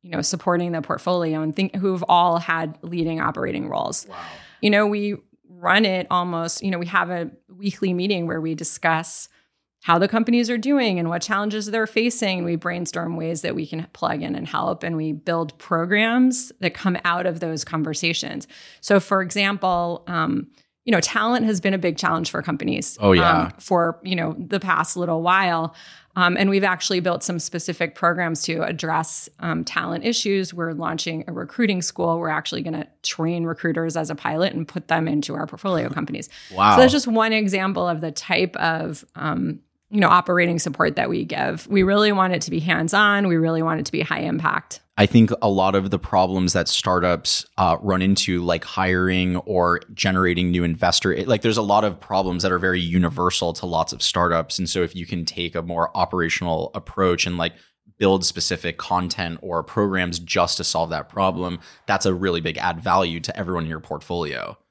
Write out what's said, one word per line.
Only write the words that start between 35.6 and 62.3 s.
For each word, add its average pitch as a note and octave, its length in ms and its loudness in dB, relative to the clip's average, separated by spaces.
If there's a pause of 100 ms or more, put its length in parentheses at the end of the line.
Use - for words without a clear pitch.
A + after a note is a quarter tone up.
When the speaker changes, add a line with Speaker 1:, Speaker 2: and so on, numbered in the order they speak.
Speaker 2:
<laughs> - 100 -6
Speaker 1:
companies. - 320 -8 (240)
Speaker 2:
Wow. G#2+ 220 8
Speaker 1:
So - 40 10
that's B3+ 120 10
just C#4+ 160 2
one A3 260 2
example F#3+ 520 0
of E3 140 -2
the D#3+ 120 -4
type F3 440 0
of, E3 480 -2 (120)
um, D#3+ 420 -2 (320)
you G#3 100 2
know, F#3 80 6
operating F3 500 4
support E3 380 0
that - 140 0
we - 140 -2
give. - 440 -4
We G3 140 4
really G#3 300 4
want F#3 200 2
it F3 100 -2
to - 80 -6
be E3 100 0
hands-on. G3 680 2
We E3+ 80 4
really D#3+ 260 2
want D#3+ 180 0
it D3 60 -4
to - 60 -6
be D3+ 80 0
high D#3+ 220 -2
impact. E3 580 -2 (180)
Speaker 2:
I G#2 80 8
think A2+ 240 8 (120)
a G#2 60 2
lot G2 280 2
of F#2+ 140 0
the G2 80 0
problems F#2 560 2
that E2+ 140 2
startups, - 800 0 (120)
uh, E2+ 220 4
run F#2+ 220 0
into, F#2+ 400 2
like E2+ 220 0
hiring F#2 720 2
or F2 440 2 (140)
generating F2+ 560 2
new F2 140 2
investor, F2 480 2
it, C2 160 -2
like, A#2 140 2
there's A2+ 160 2
a A2 40 0
lot G#2 220 4
of F#2+ 160 -2
problems F#2 420 -2
that F#2+ 80 2
are F2+ 80 2
very F2+ 220 2
universal E2+ 720 0
to - 140 -8
lots D#2+ 260 -2
of B1+ 100 -6
startups. E2+ 560 0
And F2 100 -2
so F#2 140 0
if E2 140 -4
you F2 100 -10
can F2 200 -6
take F2 280 -8
a E2+ 80 -4
more E2+ 340 -2
operational E2+ 760 -2
approach F#2 520 0
and, F2 100 -4
like, E2+ 160 -2 (460)
build F#2+ 260 4
specific F2 540 -2
content F2+ 640 -4
or E2+ 200 -4
programs F#2 560 0
just F2 380 0
to E2+ 80 -6
solve E2 260 0
that D#2 200 -6
problem, F2+ 500 0 (260)
that's G2 200 0
a F#2+ 80 2
really F2 260 0